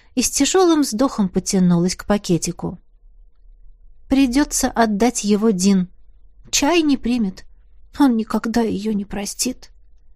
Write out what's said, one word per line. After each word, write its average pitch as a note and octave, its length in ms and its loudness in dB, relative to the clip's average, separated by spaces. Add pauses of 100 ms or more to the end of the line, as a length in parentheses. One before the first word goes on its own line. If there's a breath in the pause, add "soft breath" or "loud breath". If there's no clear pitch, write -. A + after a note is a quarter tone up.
(140 soft breath)
и C4 80 0
с - 80 -2
тяжёлым E4 520 2
вздохом A3+ 460 0
потянулась F3+ 680 0
к - 100 -18
пакетику. F3+ 760 -4 (1300)
Придётся C4+ 600 0
отдать A3 540 0
его G#3 260 2
Дин. F#3 400 2 (600)
Чай E4 300 2
не C#4+ 160 2
примет. A3+ 480 -4 (540)
Он C4+ 160 4
никогда A3 460 -2
её G#3 320 -4
не G3+ 120 -4
простит. - 680 -8 (440)